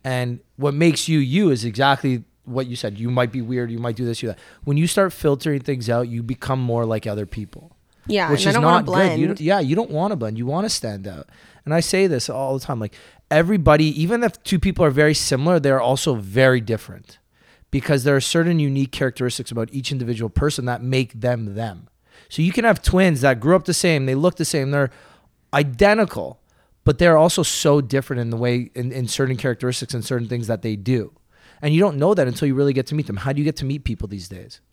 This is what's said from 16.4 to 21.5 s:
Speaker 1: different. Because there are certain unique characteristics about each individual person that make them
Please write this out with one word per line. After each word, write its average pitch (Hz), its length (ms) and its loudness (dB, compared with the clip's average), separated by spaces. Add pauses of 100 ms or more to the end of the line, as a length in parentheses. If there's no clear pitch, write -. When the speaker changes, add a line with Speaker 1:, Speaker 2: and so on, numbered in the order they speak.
Speaker 1:
different. 104 580 -8 (500)
Because 139 340 0
there 143 120 4
are 135 60 2
certain 165 380 0
unique 135 320 0
characteristics 123 600 -4
about 113 200 -4
each 135 200 -6
individual 117 380 -4
person 143 360 -2
that 120 180 -4
make 127 380 -2
them 117 320 -2